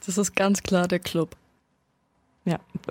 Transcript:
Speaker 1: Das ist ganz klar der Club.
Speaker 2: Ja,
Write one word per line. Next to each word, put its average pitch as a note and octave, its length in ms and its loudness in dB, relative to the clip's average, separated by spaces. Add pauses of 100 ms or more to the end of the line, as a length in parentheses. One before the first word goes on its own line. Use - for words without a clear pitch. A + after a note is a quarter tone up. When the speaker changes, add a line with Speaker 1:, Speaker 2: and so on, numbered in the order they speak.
Speaker 1:
Das F#3 120 -4
ist G3+ 180 0
ganz G3 280 2
klar F3+ 240 2
der F3+ 120 0
Club. - 360 -2 (1080)
Speaker 2:
Ja, E3+ 140 0 (320)